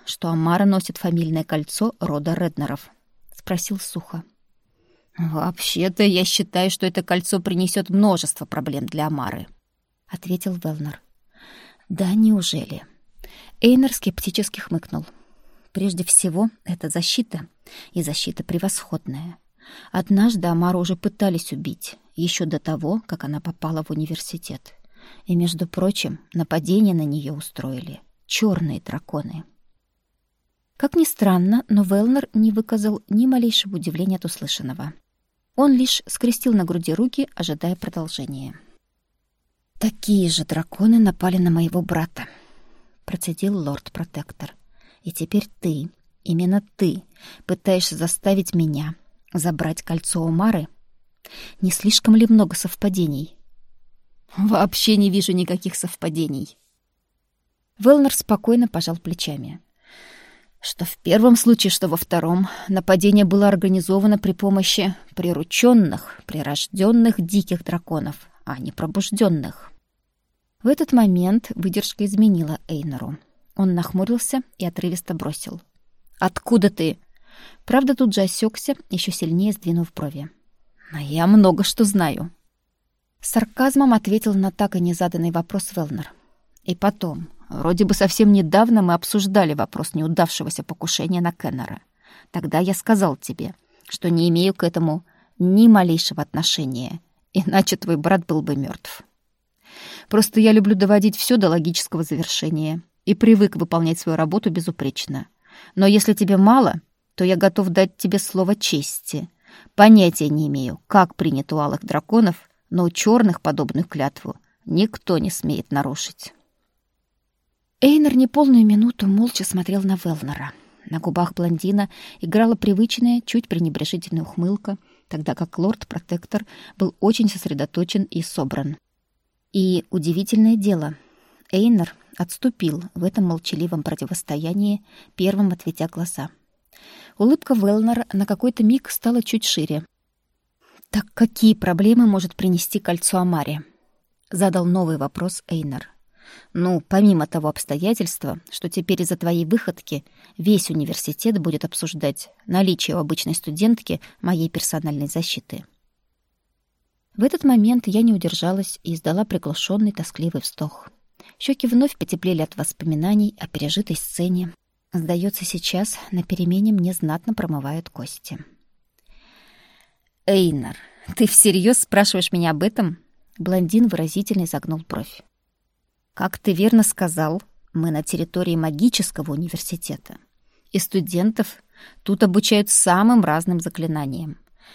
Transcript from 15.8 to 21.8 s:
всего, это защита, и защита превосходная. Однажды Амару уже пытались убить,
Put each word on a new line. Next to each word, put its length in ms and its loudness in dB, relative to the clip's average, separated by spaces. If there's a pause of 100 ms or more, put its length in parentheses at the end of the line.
всего, 440 0 (160)
это 240 -8
защита, 600 -6 (440)
и 120 -4
защита 400 -6
превосходная. 920 -8 (520)
Однажды 560 2
Амару 320 2
уже 160 -2
пытались 580 -4
убить, 440 -12 (180)